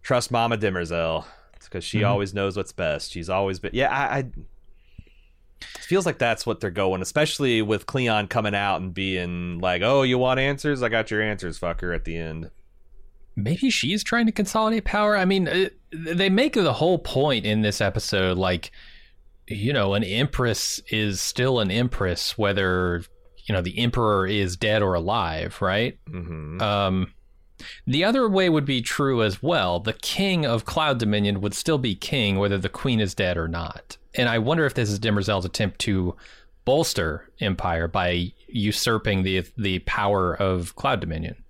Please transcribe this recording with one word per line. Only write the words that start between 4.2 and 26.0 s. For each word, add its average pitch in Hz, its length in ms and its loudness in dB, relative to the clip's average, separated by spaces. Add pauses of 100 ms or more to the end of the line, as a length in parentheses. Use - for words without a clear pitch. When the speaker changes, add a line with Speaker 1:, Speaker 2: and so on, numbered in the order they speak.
Speaker 1:
it - 40 -14 (180)
feels 180 220 0
like 156 140 -2
that's 117 260 0
what 113 140 -2
they're 104 100 -4
going, 95 320 0
especially 131 640 0
with 104 240 0
Cleon 110 400 0
coming 107 260 0
out 98 280 0
and 92 120 -6
being 87 680 -4
like, 90 220 0
"Oh, 135 220 4
you 127 160 2
want 127 200 2
answers? 139 440 0
I 117 60 0
got 110 200 0
your 107 140 0
answers, 95 360 -4
fucker," 87 360 -4
at 78 100 -4
the 82 120 -6
end. 80 340 -8 (840)
Speaker 2:
Maybe 147 360 0
she's 202 320 -2
trying 233 240 2
to 220 40 2
consolidate 220 540 0
power. 208 320 2
I 185 80 2
mean, 190 220 4
it, 185 300 0 (140)
they 165 380 0
make 240 240 4
the 165 200 4
whole 165 260 4
point 135 460 2
in 107 160 4
this 104 200 2
episode, 95 560 2
like, 92 340 0 (760)
you 110 260 -2
know, 98 220 2
an 110 80 2
empress 117 760 0 (100)
is 104 320 0
still 127 400 0
an 95 100 0
empress, 101 680 -2
whether, 92 680 2 (420)
you - 80 -2
know, 92 80 2
the 90 180 -6
emperor 110 480 2
is 95 300 0
dead 107 240 2
or 95 140 2
alive, 82 640 -2
right? 101 360 0 (120)